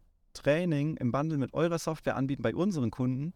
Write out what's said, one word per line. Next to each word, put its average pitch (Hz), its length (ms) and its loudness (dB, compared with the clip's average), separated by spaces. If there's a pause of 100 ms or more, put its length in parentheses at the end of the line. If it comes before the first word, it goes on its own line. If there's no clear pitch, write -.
(340)
Training 156 640 2
im 120 140 0
Bundle 147 280 0
mit 127 140 -2
eurer 165 260 0
Software 143 380 -2
anbieten 135 260 -2
bei 113 100 2
unseren 156 380 0
Kunden, 127 440 -2